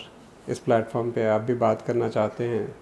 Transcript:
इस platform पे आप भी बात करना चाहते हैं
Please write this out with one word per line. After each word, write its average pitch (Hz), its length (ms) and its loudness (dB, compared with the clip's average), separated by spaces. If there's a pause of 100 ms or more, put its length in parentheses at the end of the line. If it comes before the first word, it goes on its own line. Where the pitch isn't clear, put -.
(480)
इस 123 100 -4
platform 117 540 0
पे 117 140 0
आप 110 140 4
भी 120 140 0
बात 110 280 2
करना 117 260 0
चाहते 107 360 -2
हैं 113 380 -2